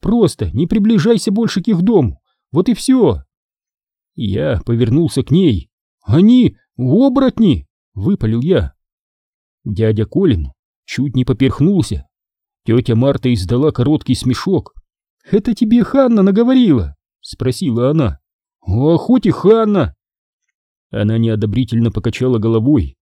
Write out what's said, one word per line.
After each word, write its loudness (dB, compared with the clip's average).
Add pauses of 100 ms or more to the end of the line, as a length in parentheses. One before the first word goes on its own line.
Просто 0
не -2
приближайся 0
больше -2
к -4
их 0
дому. 0 (300)
Вот 0
и 0
всё». 0 (880)
Я -4
повернулся 0
к -4
ней. 0 (320)
«Они 4 (200)
оборотни!» 2 (240)
выпалил -2
я. -2 (880)
Дядя -2
Колин -2 (320)
чуть -6
не 0
поперхнулся. -2 (560)
Тётя 0
Марта 0
издала -2
короткий -2
смешок. -4 (500)
«Это -2
тебе 2
Ханна 2
наговорила?» 2 (240)
спросила -4
она. -2 (400)
«Ох, 0
хоть 2
и 2
Ханна!» 0 (960)
Она -2
неодобрительно -2
покачала -2
головой. 0